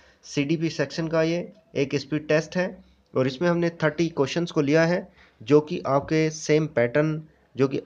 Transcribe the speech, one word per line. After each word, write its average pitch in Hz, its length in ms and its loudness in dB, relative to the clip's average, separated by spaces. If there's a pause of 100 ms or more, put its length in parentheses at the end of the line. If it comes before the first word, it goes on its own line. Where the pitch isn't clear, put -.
(220)
सीडीपी 156 460 -2
सेक्शन 156 400 -4
का, 160 140 2
ये 165 300 -2 (220)
एक 139 220 -2
स्पीड 151 320 -6
टेस्ट 156 280 0
है - 280 -4 (320)
और 127 100 2
इसमें 139 220 -2
हमने 170 220 0
थर्टी 160 380 0
क्वेश्चंस 160 420 -2
को 160 100 0
लिया 151 240 4
है, 175 280 -2 (300)
जो 147 180 6
कि 175 260 -4
आपके 156 440 0
सेम 156 360 0
पैटर्न, 151 560 0 (340)
जो 135 120 2
कि 143 180 -6